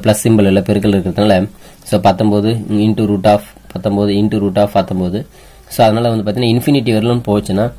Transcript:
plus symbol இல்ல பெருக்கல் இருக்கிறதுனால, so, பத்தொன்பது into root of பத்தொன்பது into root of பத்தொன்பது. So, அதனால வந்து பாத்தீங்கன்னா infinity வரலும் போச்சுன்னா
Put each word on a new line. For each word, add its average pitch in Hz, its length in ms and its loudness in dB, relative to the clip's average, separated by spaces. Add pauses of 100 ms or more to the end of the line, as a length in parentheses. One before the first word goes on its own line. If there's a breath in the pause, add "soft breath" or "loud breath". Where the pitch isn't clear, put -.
plus 107 200 0
symbol 107 260 4
இல்ல 95 200 2
பெருக்கல் 101 260 2
இருக்கிறதுனால, 95 400 0 (540 loud breath)
so, 104 160 0
பத்தொன்பது 104 440 0 (360)
into 110 240 0
root 98 240 0
of 104 100 -4 (300)
பத்தொன்பது 101 360 -2 (120)
into 104 220 -2
root 95 200 -2
of 101 40 -4 (100)
பத்தொன்பது. 92 420 -4 (540 soft breath)
So, - 120 -12
அதனால 113 180 0 (100)
வந்து 107 120 -4
பாத்தீங்கன்னா 113 300 0
infinity 123 400 0
வரலும் 120 320 0
போச்சுன்னா 104 380 0 (120)